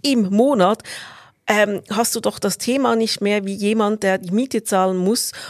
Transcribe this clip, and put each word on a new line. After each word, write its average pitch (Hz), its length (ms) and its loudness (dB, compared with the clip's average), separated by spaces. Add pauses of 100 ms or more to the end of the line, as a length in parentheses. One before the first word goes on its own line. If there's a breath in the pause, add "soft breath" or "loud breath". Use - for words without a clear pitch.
im 247 280 2
Monat, 214 520 4 (680 loud breath)
ähm, 208 340 2 (100)
hast 226 240 0
du 233 60 -2
doch 208 180 -2
das 196 180 -2
Thema 247 380 2
nicht 226 260 0
mehr 202 240 0
wie 196 80 -4
jemand, 214 480 0
der 190 160 2
die 185 140 -6
Miete 233 320 -2
zahlen 190 340 0
muss 185 340 0 (180 loud breath)